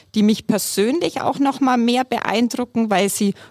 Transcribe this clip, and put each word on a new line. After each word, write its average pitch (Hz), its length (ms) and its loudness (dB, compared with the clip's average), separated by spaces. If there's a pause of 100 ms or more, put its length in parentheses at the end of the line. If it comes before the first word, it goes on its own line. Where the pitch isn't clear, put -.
(140)
die 214 80 2
mich 214 240 2
persönlich 226 760 0
auch 277 160 -2
noch 277 220 0
mal 254 180 2
mehr 240 260 2
beeindrucken, 226 840 -2
weil 196 180 2
sie 196 240 -2 (180)